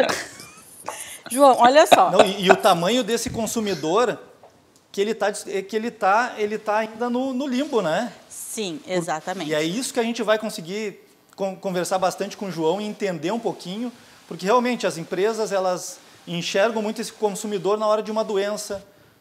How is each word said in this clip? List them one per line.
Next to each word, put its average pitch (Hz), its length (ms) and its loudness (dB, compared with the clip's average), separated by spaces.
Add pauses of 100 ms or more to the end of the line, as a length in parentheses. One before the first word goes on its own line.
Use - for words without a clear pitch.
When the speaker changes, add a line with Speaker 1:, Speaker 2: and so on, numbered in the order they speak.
(400)
Speaker 1:
<laughs> - 920 -16
João, 262 280 8
olha 269 280 8
só. 180 240 6
Speaker 2:
Não, 190 140 8
e, 196 220 -2
e 190 40 8
o - 60 8
tamanho 202 480 4
desse 226 240 -2
consumidor 202 920 0 (720)
que - 100 -4
ele 214 140 0
tá, 208 160 -2
que 196 460 -6
ele 220 140 -4
tá, 220 480 0
ele 208 200 -4
tá 214 200 -2
ainda 226 320 -4
no, 262 240 -2
no 262 120 -4
limbo, 262 360 -2
né? 180 280 -2 (180)
Speaker 1:
Sim, 180 540 -8
Speaker 2:
Por-, - 100 -10
Speaker 1:
exatamente. 165 580 -4
Speaker 2:
e 156 40 -2
é 151 80 0
isso 185 300 -4
que 254 80 -2
a - 20 2
gente 233 200 -4
vai 214 160 2
conseguir 208 640 -8 (340)
con-, 190 220 -6
conversar 180 420 -2
bastante 190 380 -2
com 208 100 -8
o 190 40 -6
João 160 280 0
e 214 60 -6
entender 190 460 -4
um 233 80 -2
pouquinho, 214 520 -6 (380)
porque 170 160 -10
realmente 240 420 2
as 160 120 -2
empresas, 196 520 -2
elas 185 480 -2 (300)
enxergam 196 540 0
muito 226 180 -4
esse 208 100 -8
consumidor 208 680 -2
na 214 80 0
hora 214 160 2
de 202 80 -6
uma 220 120 -2
doença, 202 600 -4 (360)